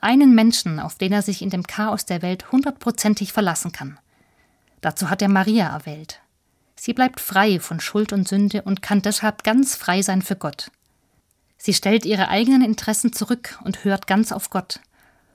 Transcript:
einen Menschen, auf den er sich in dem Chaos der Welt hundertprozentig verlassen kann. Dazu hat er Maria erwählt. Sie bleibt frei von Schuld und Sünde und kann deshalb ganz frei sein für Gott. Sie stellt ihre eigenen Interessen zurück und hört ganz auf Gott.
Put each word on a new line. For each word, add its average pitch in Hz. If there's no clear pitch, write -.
einen 254
Menschen, 220
auf 151
den 190
er 208
sich 202
in 190
dem 180
Chaos 214
der 175
Welt 180
hundertprozentig 240
verlassen 175
kann. 139
Dazu 156
hat 190
er 196
Maria 196
erwählt. 151
Sie -
bleibt 254
frei 190
von 170
Schuld 208
und 196
Sünde 202
und 196
kann 208
deshalb 208
ganz 262
frei 185
sein 190
für 185
Gott. -
Sie -
stellt 214
ihre 202
eigenen 240
Interessen 226
zurück -
und -
hört 196
ganz 214
auf -
Gott. -